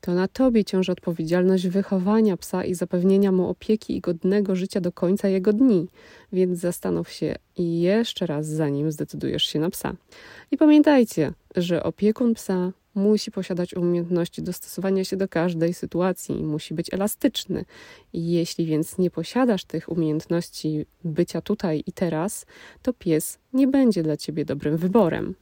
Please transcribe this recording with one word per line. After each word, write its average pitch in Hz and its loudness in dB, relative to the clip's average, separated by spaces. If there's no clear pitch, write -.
To 175 -2
na 185 2
tobie 233 2
ciąży 190 0
odpowiedzialność 180 0
wychowania 196 2
psa - -6
i 185 -2
zapewnienia 190 2
mu 180 2
opieki - -2
i 190 -4
godnego 185 0
życia 190 -4
do 175 -4
końca 190 0
jego 190 2
dni. 208 4
Więc 180 0
zastanów 175 -4
się - -6
jeszcze 180 0
raz, 151 -4
zanim 151 -2
zdecydujesz 147 -4
się - -2
na 160 0
psa. - -6
I 285 -2
pamiętajcie, 294 6
że 175 0
opiekun 220 0
psa 185 -4
musi 208 2
posiadać 180 -4
umiejętności 175 0
dostosowania 190 -4
się 190 -6
do 190 -2
każdej 170 0
sytuacji, 180 -4
musi 156 -6
być 170 -6
elastyczny. - -2
Jeśli 170 -2
więc 156 -2
nie 180 2
posiadasz 220 0
tych - -8
umiejętności 160 -2
bycia 170 -2
tutaj 170 -2
i 180 -12
teraz, 165 -4
to 262 -2
pies - -2
nie 262 2
będzie 254 4
dla 156 0
ciebie 151 -6
dobrym 151 -2
wyborem. 185 2